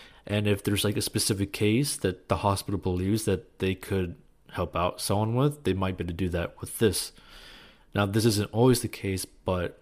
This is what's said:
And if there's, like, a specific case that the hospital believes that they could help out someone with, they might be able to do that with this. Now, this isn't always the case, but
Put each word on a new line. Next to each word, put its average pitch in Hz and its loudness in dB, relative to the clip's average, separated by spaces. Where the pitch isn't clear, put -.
And 104 0
if 104 0
there's, 101 0
like, 104 0
a 107 -2
specific 101 -2
case 113 2
that - -4
the 90 2
hospital 98 0
believes 95 0
that 92 -2
they 95 0
could 92 -4
help - -4
out 90 -2
someone 107 0
with, 147 0
they 95 2
might 95 -2
be 90 -6
able 87 -4
to - -6
do 90 -2
that 87 -4
with - -12
this. 104 2
Now, 104 2
this 104 2
isn't 104 2
always 123 6
the 113 -4
case, 95 -4
but - -4